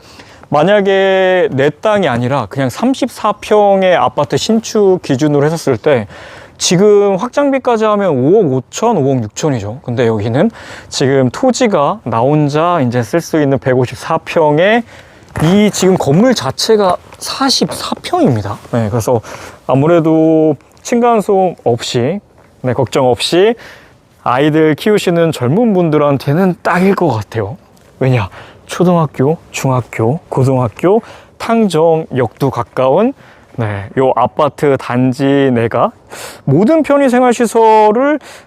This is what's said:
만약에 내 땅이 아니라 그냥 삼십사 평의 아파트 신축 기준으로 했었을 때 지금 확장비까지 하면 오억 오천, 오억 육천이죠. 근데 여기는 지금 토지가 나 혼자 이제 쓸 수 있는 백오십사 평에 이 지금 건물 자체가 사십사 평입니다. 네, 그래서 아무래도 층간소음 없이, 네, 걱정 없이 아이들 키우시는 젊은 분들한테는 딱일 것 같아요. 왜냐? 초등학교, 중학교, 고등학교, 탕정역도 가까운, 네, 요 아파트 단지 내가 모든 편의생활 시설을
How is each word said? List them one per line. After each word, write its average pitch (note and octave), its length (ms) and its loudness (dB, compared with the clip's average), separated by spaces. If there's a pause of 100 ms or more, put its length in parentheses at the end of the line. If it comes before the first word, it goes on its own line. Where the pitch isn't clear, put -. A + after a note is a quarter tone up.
(520)
만약에 F#3+ 1000 2
내 C3+ 180 0
땅이 G#3 380 0
아니라 B2 360 -2
그냥 C3 240 -4
삼십사 A3+ 720 -4
평의 G3 560 2
아파트 C3+ 400 0
신축 G#3 640 0
기준으로 C#3+ 460 0
했었을 D#3 320 -2
때 B2 280 0 (520)
지금 G3+ 580 2
확장비까지 B3 680 0
하면 G3+ 240 0
오억 D3 420 2
오천, G#3 460 -2
오억 C3 240 0
육천이죠. A2+ 600 -6
근데 B2 240 -2
여기는 A2+ 440 0 (400)
지금 C3 400 2
토지가 G3 720 0
나 A2+ 140 -2
혼자 D3+ 640 0
이제 B2 200 0
쓸 E3 200 -2
수 - 180 -2
있는 C#3 180 0
백오십사 C3 680 -2
평에 E3+ 560 2 (600)
이 G3 300 4
지금 F#3 240 2
건물 G#3+ 380 2
자체가 G3+ 640 0 (180)
사십사 - 840 -4
평입니다. B2 560 -2 (140)
네, A2+ 180 0
그래서 A#2 320 -2 (440)
아무래도 D#3+ 880 2 (260)
층간소음 G#3+ 720 0 (100)
없이, B2 560 -2 (400)
네, B2+ 140 -2
걱정 C3+ 360 0
없이 F#3 440 2 (680)
아이들 D3+ 520 2
키우시는 E3+ 580 0
젊은 G3+ 400 0
분들한테는 D#3 880 0
딱일 F3+ 320 0
것 F3+ 140 0
같아요. A2+ 480 -6 (440)
왜냐? B2+ 280 0 (380)
초등학교, E3 680 0 (140)
중학교, B2+ 680 -2 (100)
고등학교, C3 720 0 (340)
탕정역도 D#3+ 1160 0
가까운, C3+ 600 -2 (440)
네, G#2 420 -6
요 C3 180 2
아파트 C#3+ 640 0
단지 C3+ 720 0
내가 A#2+ 400 0 (520)
모든 G#3+ 380 2
편의생활 B3+ 520 2
시설을 A3+ 840 2 (280)